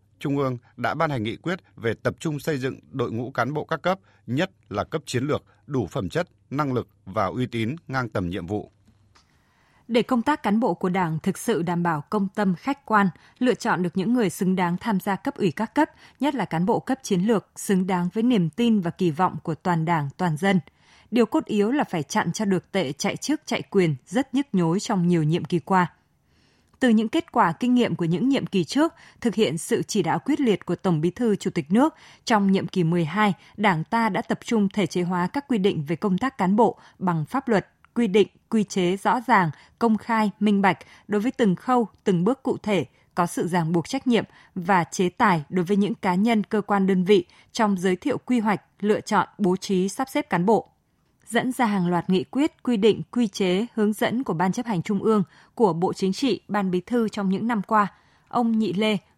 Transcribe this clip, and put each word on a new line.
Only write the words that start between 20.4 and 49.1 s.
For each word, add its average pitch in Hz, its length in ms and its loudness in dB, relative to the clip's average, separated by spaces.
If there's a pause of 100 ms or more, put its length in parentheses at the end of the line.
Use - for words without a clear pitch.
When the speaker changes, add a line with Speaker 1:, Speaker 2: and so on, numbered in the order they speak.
Speaker 2:
Điều 233 140 4
cốt - 200 -2
yếu 208 260 0
là 277 120 0
phải 160 200 -4
chặn - 280 -2
cho 220 140 -4
được 190 260 0
tệ 160 200 -2
chạy - 240 -4
chức - 300 -4
chạy - 160 -4
quyền 170 340 2 (100)
rất 247 280 -2
nhức 277 200 0
nhối 175 260 2
trong 185 280 0
nhiều 170 160 2
nhiệm 156 220 0
kỳ 170 140 -2
qua. 180 340 0 (840)
Từ 254 100 4
những 220 200 4
kết - 220 -4
quả 196 200 2
kinh 247 220 0
nghiệm 233 220 2
của 175 100 -2
những 180 240 0
nhiệm 269 160 0
kỳ 185 180 0
trước, 311 300 0 (280)
thực 226 140 0
hiện 170 220 2
sự - 260 -2
chỉ 202 200 -2
đạo 165 160 0
quyết 294 200 -2
liệt 226 260 0
của 175 100 -2
Tổng 165 260 0
Bí 175 100 0
thư 226 240 0
Chủ 185 140 -6
tịch 156 220 -4
nước, 269 220 4 (320)
trong 202 260 2
nhiệm 190 160 0
kỳ 185 160 0
mười 165 220 2
hai, 196 280 0 (240)
Đảng 185 260 0
ta 226 260 0
đã 180 120 -2
tập - 220 -4
trung 208 260 0
thể 196 180 0
chế 180 140 -2
hóa 175 260 -2
các - 200 -6
quy 240 100 0
định 185 300 0
về 165 80 -2
công 185 220 0
tác 262 200 -4
cán 190 180 2
bộ 214 220 4 (220)
bằng 165 260 -2
pháp - 220 -4
luật, 208 200 2 (260)
quy 240 140 0
định, 190 200 4 (220)
quy 220 140 2
chế 185 340 0
rõ 208 300 0
ràng, 185 240 4 (280)
công 226 180 2
khai, 220 420 0
minh 202 220 2
bạch 190 160 2 (300)
đối 208 140 0
với 247 100 0
từng 196 240 2
khâu, 247 320 0 (160)
từng 175 200 2
bước 240 200 0
cụ - 140 -2
thể, 185 280 -2 (300)
có 175 100 2
sự 185 220 -4
ràng 165 240 0
buộc 170 180 -2
trách 262 180 -4
nhiệm 233 160 2 (320)
và 180 280 2
chế 180 260 -2
tài 175 400 2
đối 180 160 0
với 196 120 0
những 202 180 0
cá 180 200 -2
nhân, 214 280 2
cơ 214 180 -2
quan, 196 260 0
đơn 185 160 2
vị 190 220 4 (260)
trong 202 260 0
giới 185 180 0
thiệu 269 220 -4
quy 247 220 0
hoạch, 208 220 0 (180)
lựa 202 220 0
chọn, - 260 0 (100)